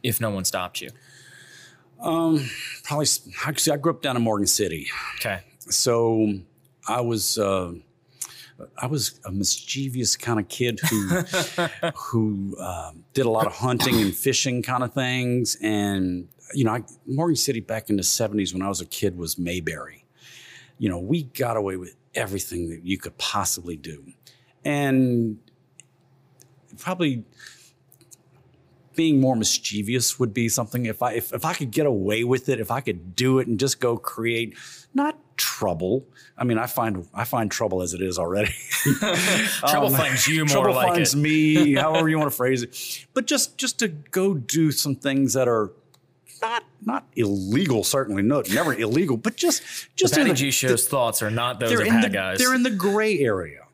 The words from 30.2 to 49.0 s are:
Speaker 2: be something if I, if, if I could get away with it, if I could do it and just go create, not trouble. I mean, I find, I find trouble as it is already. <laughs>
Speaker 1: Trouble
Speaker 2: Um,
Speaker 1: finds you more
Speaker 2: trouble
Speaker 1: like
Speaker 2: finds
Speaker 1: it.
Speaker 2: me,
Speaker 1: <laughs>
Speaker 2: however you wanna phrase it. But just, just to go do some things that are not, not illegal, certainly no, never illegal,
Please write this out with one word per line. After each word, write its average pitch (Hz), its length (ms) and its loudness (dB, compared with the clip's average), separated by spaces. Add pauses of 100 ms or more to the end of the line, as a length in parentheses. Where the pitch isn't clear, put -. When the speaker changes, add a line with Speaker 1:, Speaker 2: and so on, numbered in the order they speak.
Speaker 2:
be 117 160 0
something 123 360 -2
if 110 160 -4
I, 120 120 0
if, - 200 -4
if - 120 -6
I 170 80 0
could 135 180 -6
get 147 140 2
away 107 380 2
with 131 260 0
it, 123 100 0
if 107 120 -4
I 127 100 -2
could 90 340 -6
do 131 240 4
it 123 80 0
and 113 120 0
just 135 200 0
go 117 180 2
create, 117 580 -4 (380)
not 294 240 0 (200)
trouble. 92 680 0 (320)
I 120 60 -4
mean, 117 140 2
I 117 100 0
find, 104 460 -2
I 104 100 -4
find 117 260 0
trouble 92 320 0
as 87 120 -4
it 90 80 -4
is 90 180 -2
already. 92 340 0 (160)
<laughs> - 300 0 (600)
Speaker 1:
Trouble 147 280 2
Speaker 2:
Um, 135 60 2
Speaker 1:
finds 135 340 2
you 156 180 2
more - 100 2
Speaker 2:
trouble 131 200 4
Speaker 1:
like 120 180 4
Speaker 2:
finds 170 200 2
Speaker 1:
it. 143 40 2
Speaker 2:
me, 156 560 4
Speaker 1:
<laughs> - 20 6
Speaker 2:
however 160 340 2
you 160 80 2
wanna 147 140 2
phrase 127 320 0
it. - 500 -10
But 262 140 -2
just, - 300 0
just 262 220 -4
to 226 80 0
go 185 460 0
do 151 380 2
some 135 240 0
things 135 380 2
that 131 140 4
are 110 240 2 (680)
not, 233 220 -2 (180)
not - 340 -6
illegal, 107 720 0
certainly 104 380 0
no, 131 200 4 (100)
never 147 200 2
illegal, 120 420 2